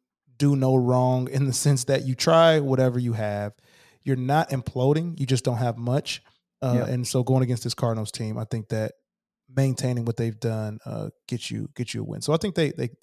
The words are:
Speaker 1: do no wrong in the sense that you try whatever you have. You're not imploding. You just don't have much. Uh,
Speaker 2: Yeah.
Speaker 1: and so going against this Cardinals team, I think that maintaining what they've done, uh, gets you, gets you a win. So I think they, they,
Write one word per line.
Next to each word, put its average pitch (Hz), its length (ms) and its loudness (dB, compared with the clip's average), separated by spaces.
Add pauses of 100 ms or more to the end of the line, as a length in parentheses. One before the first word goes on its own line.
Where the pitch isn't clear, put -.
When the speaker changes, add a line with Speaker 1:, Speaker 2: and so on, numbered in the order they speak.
(360)
Speaker 1:
do 143 200 4
no 131 180 4
wrong 127 540 4
in 135 180 0
the 131 60 0
sense 135 320 2
that 135 200 0
you 131 120 -2
try 165 420 6
whatever 131 400 2
you 120 140 0
have. 104 400 -4 (500)
You're 135 140 -2
not 139 340 0
imploding. 143 680 0
You 135 60 -2
just 123 180 0
don't 120 140 0
have 117 200 -2
much. 120 440 -2 (380)
Uh, 127 180 0
Speaker 2:
Yeah. - 140 -2
Speaker 1:
and 123 140 -2
so 131 160 0
going 131 220 2
against 120 180 -2
this 117 120 -6
Cardinals 113 360 -2
team, 110 260 -8
I 113 80 -6
think 107 260 -6
that 110 240 -4 (600)
maintaining 127 520 0
what 113 100 -2
they've 113 220 -4
done, 110 460 -4
uh, 107 260 -8 (180)
gets - 240 -8
you, 110 240 -8
gets - 180 -8
you 113 60 -6
a 107 40 -6
win. 104 160 -10
So - 120 -2
I 160 60 4
think 196 180 -6
they, 156 160 0
they, 123 180 -6 (120)